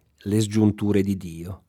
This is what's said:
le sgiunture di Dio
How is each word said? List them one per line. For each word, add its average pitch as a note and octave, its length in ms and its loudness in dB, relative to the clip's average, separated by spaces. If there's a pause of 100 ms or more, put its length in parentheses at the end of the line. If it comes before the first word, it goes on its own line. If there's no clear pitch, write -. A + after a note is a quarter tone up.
(180)
le G#2 220 -2
sgiunture G#2 600 2
di G2 160 -2
Dio F2 520 -14